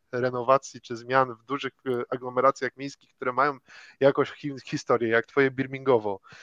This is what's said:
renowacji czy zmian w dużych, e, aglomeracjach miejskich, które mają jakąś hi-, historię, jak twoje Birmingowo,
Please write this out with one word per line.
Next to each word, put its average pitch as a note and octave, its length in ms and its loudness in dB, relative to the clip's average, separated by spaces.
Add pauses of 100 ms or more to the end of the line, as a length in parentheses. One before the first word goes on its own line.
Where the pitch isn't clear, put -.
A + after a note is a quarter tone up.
(120)
renowacji B2+ 680 0
czy - 140 -10
zmian B2 400 0
w A2+ 80 -20
dużych, C3+ 300 -6 (120)
e, B2 240 -2
aglomeracjach B2+ 680 -2
miejskich, - 380 -14
które B2+ 180 -4
mają C3+ 240 0 (420)
jakąś C#3 320 4
hi-, C#3+ 240 -10 (100)
historię, A#2+ 440 -2
jak A2+ 160 2
twoje C3+ 260 2
Birmingowo, C3 680 0 (240)